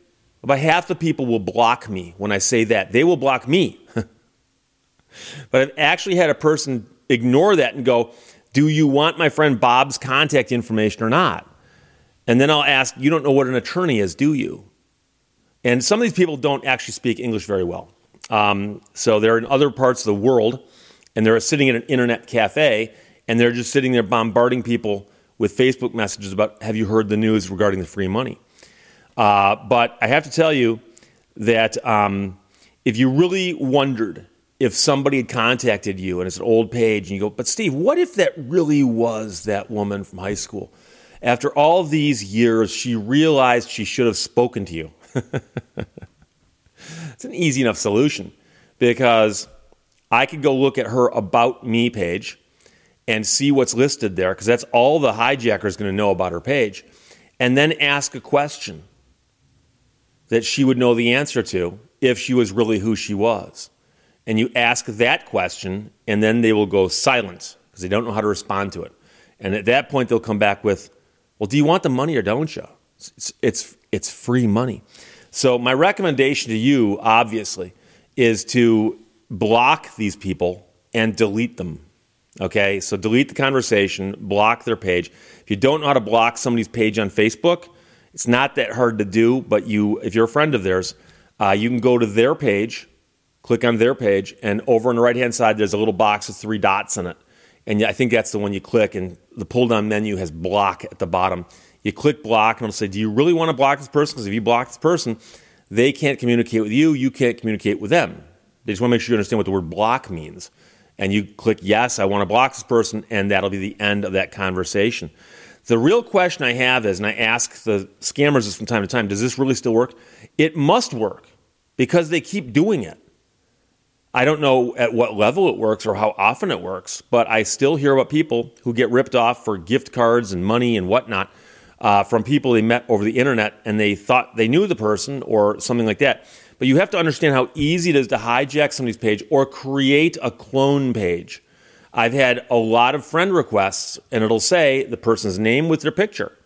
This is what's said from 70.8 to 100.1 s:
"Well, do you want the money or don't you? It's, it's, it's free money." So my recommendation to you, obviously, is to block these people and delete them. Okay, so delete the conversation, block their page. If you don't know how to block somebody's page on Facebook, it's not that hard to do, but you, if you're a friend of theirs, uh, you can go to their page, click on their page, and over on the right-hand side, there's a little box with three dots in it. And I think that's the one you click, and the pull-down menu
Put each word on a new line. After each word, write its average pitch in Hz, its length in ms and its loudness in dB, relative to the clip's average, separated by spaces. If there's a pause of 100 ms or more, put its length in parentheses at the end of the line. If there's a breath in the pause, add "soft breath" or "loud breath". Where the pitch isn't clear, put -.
"Well, 107 80 -6
do 117 120 -2
you 147 60 4
want 160 200 2
the 156 60 0
money 139 260 -2
or 110 80 0
don't 123 320 -4
you? - 120 -14 (300)
It's, - 360 -14 (100)
it's, - 340 -4 (140)
it's - 180 -6
free 123 380 -2
money." 107 340 -2 (480 loud breath)
So 123 300 2
my 123 160 0
recommendation 143 760 0
to 110 80 -2
you, 113 440 2
obviously, 110 720 0 (420 soft breath)
is 117 280 2
to 113 520 2 (320)
block 117 640 0
these 104 200 -4
people 90 500 -6 (260)
and 110 240 0
delete 113 420 -2
them. 82 240 -10 (600)
Okay, 98 380 0
so 101 180 -6
delete 110 320 0
the - 60 -18
conversation, 104 800 0
block 104 460 0
their 113 120 -2
page. 90 360 -4 (320 loud breath)
If - 80 -6
you 104 40 -2
don't 139 260 2
know 147 60 -4
how 139 60 4
to 131 60 4
block 113 400 2
somebody's 117 280 -2
page 110 300 -2
on 101 140 -2
Facebook, 160 560 0 (460 soft breath)
it's - 160 -8
not 127 260 2
that 113 160 -2
hard 113 280 0
to 107 60 0
do, 113 360 2
but 104 260 -2
you, 104 320 0
if 104 160 -6
you're 113 100 4
a 113 40 -2
friend 147 260 0
of 101 80 -2
theirs, 92 320 -2 (440 soft breath)
uh, 98 120 2
you 104 160 0
can 120 120 -2
go 123 180 4
to 120 80 2
their 113 280 2
page, 113 540 -2 (540)
click 120 240 -2
on 120 120 2
their 120 160 4
page, 98 480 -2
and 107 260 -2
over 117 220 2
on 120 60 0
the 117 60 2
right-hand 120 340 2
side, 110 220 2
there's 104 160 0
a 104 40 -2
little 110 160 0
box 104 360 0
with 101 80 -14
three 107 200 -6
dots 98 380 -2
in 87 120 -6
it. 85 100 -12 (500 soft breath)
And 107 160 0
I 104 80 2
think 123 200 0
that's 113 200 0
the 107 80 -4
one 101 140 -4
you 95 80 -6
click, 107 340 0
and 92 220 -8 (180)
the 104 80 -10
pull-down 113 460 0
menu 104 260 -2